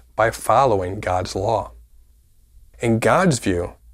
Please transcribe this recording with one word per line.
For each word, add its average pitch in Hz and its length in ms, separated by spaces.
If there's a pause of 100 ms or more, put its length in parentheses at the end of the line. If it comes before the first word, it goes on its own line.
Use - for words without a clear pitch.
(160)
by 110 160
following 107 680
God's 92 340
law. 98 360 (1080)
In 113 200
God's 139 400
view, 90 340 (200)